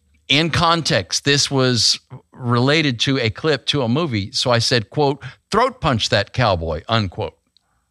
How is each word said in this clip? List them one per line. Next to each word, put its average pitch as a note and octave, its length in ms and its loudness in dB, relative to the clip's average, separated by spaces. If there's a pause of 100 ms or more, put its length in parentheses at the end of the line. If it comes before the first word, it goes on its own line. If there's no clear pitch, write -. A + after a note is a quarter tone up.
(280)
In D3+ 220 2
context, D#3+ 760 0
this C#3+ 260 2
was B2+ 480 2 (320)
related B2+ 720 0
to C3+ 160 0
a A#2 120 0
clip D3 360 -2
to C#3+ 160 0
a A2+ 80 -2
movie. B2 420 -2
So - 180 -2
I A#2 100 4
said, A#2+ 300 -2
quote, C#3+ 320 0 (280)
"Throat B3 320 0
punch A#2 260 0
that G2+ 240 0
cowboy," E2 560 0
unquote, A2 500 -4 (540)